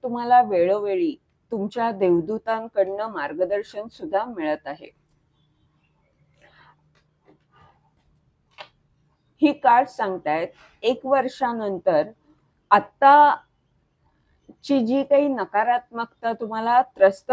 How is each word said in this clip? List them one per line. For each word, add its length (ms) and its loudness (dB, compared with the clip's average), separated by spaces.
तुम्हाला 380 2
वेळोवेळी 720 -2
तुमच्या 400 -4
देवदूतांकडनं 1160 -4
मार्गदर्शन 800 -8
सुद्धा 380 -6
मिळत 400 -6
आहे. 240 -16
ही 120 4
कार्ड 340 4
सांगतायत 600 -4
एक 240 -2
वर्षानंतर 1040 -2
आत्ताची 2250 0
जी 180 0
काही 240 2
नकारात्मकता 1080 -4
तुम्हाला 480 0
त्रस्त 520 0